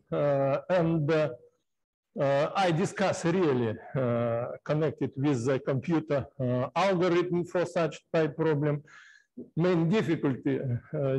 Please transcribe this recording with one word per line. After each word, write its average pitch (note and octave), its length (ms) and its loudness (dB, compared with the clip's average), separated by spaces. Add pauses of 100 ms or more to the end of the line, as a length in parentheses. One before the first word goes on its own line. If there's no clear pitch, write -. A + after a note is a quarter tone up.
(140)
uh, C#3+ 460 0 (100)
and, E3 400 2
uh, D#3 180 2 (920)
uh, C#3 340 2
I F#3+ 160 2
discuss F3 540 0
really, C#3+ 500 2 (220)
uh, A#2+ 480 0 (200)
connected D3+ 520 -2
with C3+ 280 0
the C3 140 2
computer, D3 680 -2 (140)
uh, B2+ 380 -2
algorithm F3 680 2
for E3+ 220 -2
such E3 340 -2 (140)
type D#3 220 2
problem. D3 480 0 (720)
Main E3 320 2
difficulty, D3 680 0
uh, C3+ 600 -2